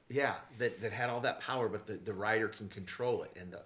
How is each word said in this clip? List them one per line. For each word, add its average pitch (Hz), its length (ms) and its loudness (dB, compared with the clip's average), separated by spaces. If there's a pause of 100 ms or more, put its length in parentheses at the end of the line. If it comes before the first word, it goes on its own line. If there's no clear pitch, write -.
Yeah, 131 280 2 (220)
that, 113 240 0
that 107 120 0
had 123 160 2
all 120 120 0
that 127 200 2
power, 123 260 2
but 104 180 -4
the, 107 80 -6
the 92 200 -4
rider 107 340 4
can 104 220 -8
control 98 540 0
it, - 160 -10
and 90 120 -10
the, - 140 -10